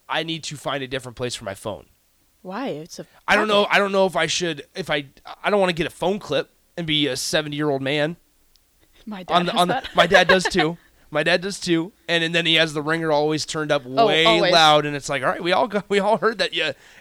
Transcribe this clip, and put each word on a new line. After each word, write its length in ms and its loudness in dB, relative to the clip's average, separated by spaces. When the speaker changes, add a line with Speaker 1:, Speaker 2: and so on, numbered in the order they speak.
Speaker 1:
I 160 -4
need 220 -8
to 120 -12
find 260 -8
a 40 -8
different 280 -10
place 200 -8
for 100 -14
my 80 -8
phone. 340 -12
Speaker 2:
Why? 280 -10
It's 300 -12
a 60 -14
Speaker 1:
I 80 4
don't 120 2
know. 160 2
Speaker 2:
pocket. 120 2
Speaker 1:
I 40 6
don't 140 0
know 120 4
if 120 -2
I 100 2
should, 380 -4
if 140 -8
I, 160 -4
I 60 -2
don't 120 2
wanna 120 2
get 140 -4
a 20 -10
phone 300 -4
clip 300 -4
and 80 -6
be 220 0
a 80 -4
seventy-year-old 640 -2
man. 360 -2
Speaker 2:
My 180 -12
dad 100 -4
Speaker 1:
On 120 4
the, 80 -2
Speaker 2:
has 80 2
Speaker 1:
on 80 2
the, 60 0
Speaker 2:
that. 160 -8
<laughs> 40 -16
Speaker 1:
my 120 6
dad 200 6
does 160 4
too. 340 0
My 140 0
dad 180 2
does 180 -8
too. 340 0
And, 160 0
and 120 0
then 100 0
he 100 4
has 180 2
the 80 -4
ringer 300 -2
always 340 0
turned 260 -4
up 140 0
Speaker 2:
Oh, 220 2
Speaker 1:
way 180 4
Speaker 2:
always. 260 4
Speaker 1:
loud, 340 6
and 100 -4
it's 140 -10
like, 140 -4
"All 60 0
right, 140 -4
we 100 0
all 140 2
got, 220 -6
we 100 0
all 180 2
heard 220 0
that." 140 -4
Yeah. 200 -2